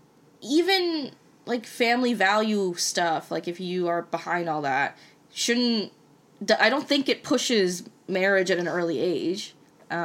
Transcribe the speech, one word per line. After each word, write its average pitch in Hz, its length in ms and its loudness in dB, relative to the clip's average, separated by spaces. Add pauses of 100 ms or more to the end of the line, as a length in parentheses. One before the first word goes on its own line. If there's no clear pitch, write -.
(420)
even, 339 720 0 (360)
like, 226 180 -4
family 240 480 0
value 214 600 2
stuff, 165 560 -2
like, 165 160 -6
if 175 120 -6
you 180 280 -2
are 170 160 0
behind 170 440 -4
all 151 140 -2
that, 139 340 -2 (380)
shouldn't, 233 580 0 (520)
d-, 214 160 4
I 214 100 6
don't 269 180 0
think 277 220 2
it - 140 -2
pushes 196 600 0 (240)
marriage 190 440 2
at 170 80 4
an 175 80 -2
early 165 320 -2
age. 165 560 -2 (340)
I 165 160 -6